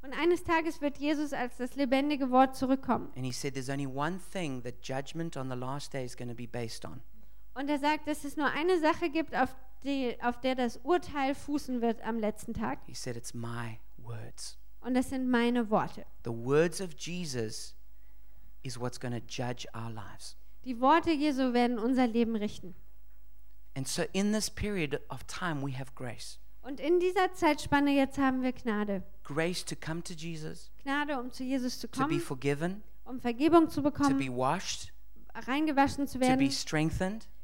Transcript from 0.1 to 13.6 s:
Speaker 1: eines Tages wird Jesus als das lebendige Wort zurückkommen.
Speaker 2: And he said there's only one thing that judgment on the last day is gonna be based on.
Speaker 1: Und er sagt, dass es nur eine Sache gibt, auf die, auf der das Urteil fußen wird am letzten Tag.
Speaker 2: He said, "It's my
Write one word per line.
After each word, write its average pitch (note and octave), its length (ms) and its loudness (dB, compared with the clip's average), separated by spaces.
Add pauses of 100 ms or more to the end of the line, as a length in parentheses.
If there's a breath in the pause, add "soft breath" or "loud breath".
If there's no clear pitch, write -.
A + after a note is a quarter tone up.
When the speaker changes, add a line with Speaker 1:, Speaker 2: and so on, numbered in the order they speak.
Speaker 1:
eines E4 320 4
Tages D#4+ 340 2
wird C#4+ 200 0
Jesus C#4+ 340 0
als B3 240 -4
das B3 180 -6
lebendige C4+ 540 2
Wort C4 260 8
zurückkommen. C4 640 0
Speaker 2:
And B2+ 80 -2
he B2+ 80 -2
said C3+ 220 -2
there's C3 140 -4
only C#3 180 -2
one D3 320 -2 (120)
thing C#3+ 320 -2
that B2 180 -6
judgment D#3+ 540 -4
on C3 140 -4
the B2+ 80 -2
last C3 360 -4
day C3 120 -2
is B2 100 -8
gonna A#2+ 200 -6
be A#2 120 -6
based A#2 380 -4
on. - 160 -8 (540 soft breath)
Speaker 1:
Und C#4 140 -2
er D4 100 2
sagt, D4+ 280 2
dass D4 160 -2
es C#4+ 140 -6
nur D4 120 2
eine E4+ 300 4
Sache D#4+ 300 4
gibt, D4+ 260 -2
auf B3+ 180 2 (300)
die, C4+ 380 0
auf A#3+ 180 0
der C4 160 2
das B3 280 0
Urteil C#4+ 520 2
fußen C4+ 460 -2
wird A3+ 220 2
am A#3 160 -2
letzten G#3+ 340 -2
Tag. A3+ 320 -2
Speaker 2:
He B2 80 -8
said, A#2+ 240 -4
"It's - 160 -6
my A#2 460 -6 (180)